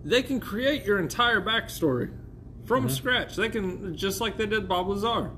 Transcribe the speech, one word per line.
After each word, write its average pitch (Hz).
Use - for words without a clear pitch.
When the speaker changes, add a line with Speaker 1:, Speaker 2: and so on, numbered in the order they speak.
Speaker 1:
They 226
can 254
create 247
your 202
entire 226
backstory 175
from 262
Speaker 2:
Mm-hmm. -
Speaker 1:
scratch. 247
They 214
can, 185
just 190
like 220
they 220
did 202
Bob 180
Lazar. 202